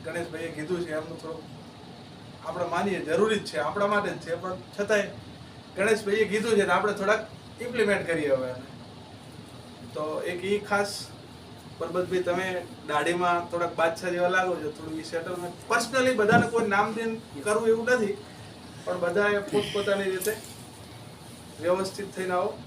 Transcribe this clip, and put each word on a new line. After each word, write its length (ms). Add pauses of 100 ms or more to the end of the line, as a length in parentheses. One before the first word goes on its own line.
ગણેશભાઈએ 440
કીધું 360
છે, 60
એમનું 320
થોડું 200 (1040)
આપણે 180
માનીએ 380
જરૂરી 340
જ 60
છે, 140
આપણા 280
માટે 240
જ 80
છે, 160
પણ 220 (240)
છતાંય 220 (760)
ગણેશભાઈએ 480
કીધું 320
છે, 60
તો 100
આપણે 200
થોડાક 340 (360)
ઇમ્પ્લિમેન્ટ 440
કરીએ 280
હવે 120
એને. 160 (1300)
તો 280
એક 220
ઈ 140
ખાસ 480 (720)
પરબતભાઈ, 440
તમે 420 (240)
દાઢીમાં 600
થોડાક 240
બાદશાહ 360
જેવા 180
લાગો 260
છો, 160
થોડું 300
ઈ 20
સેટલમેન્ટ. 680
Personally 440
બધાને 320
કોઈ 200
નામ 260
દઈને 280 (240)
કરવું 240
એવું 180
નથી, 300 (680)
પણ 160
બધાએ 380
પોતપોતાની 680
રીતે 320 (1200)
વ્યવસ્થિત 560
થઈને 180
આવો. 320